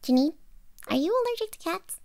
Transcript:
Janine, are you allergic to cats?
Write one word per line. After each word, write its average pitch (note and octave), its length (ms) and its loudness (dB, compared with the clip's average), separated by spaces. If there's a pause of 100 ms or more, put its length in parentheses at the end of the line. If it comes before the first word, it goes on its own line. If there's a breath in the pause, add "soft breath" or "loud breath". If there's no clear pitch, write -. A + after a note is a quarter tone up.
Janine, C4 300 4 (540)
are - 100 -2
you D4 160 0
allergic A#4+ 380 -2
to - 80 -18
cats? - 460 -8